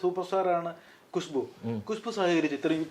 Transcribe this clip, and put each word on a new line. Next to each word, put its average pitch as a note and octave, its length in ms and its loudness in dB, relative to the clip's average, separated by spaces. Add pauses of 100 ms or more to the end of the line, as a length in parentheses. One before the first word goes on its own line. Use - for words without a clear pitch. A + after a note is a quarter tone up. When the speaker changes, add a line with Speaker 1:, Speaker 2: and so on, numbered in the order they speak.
Speaker 1:
സൂപ്പർ F3+ 260 0
സ്റ്റാർ F#3+ 200 2 (100)
ആണ് E3+ 140 -4 (440)
ഖുശ്ബു. D3+ 260 0 (260)
Speaker 2:
ഉം. A2+ 100 -2 (120)
Speaker 1:
ഖുശ്ബു A3 280 -4
സഹകരിച്ചു D#3+ 400 4
ഇത്രയും D#3+ 320 0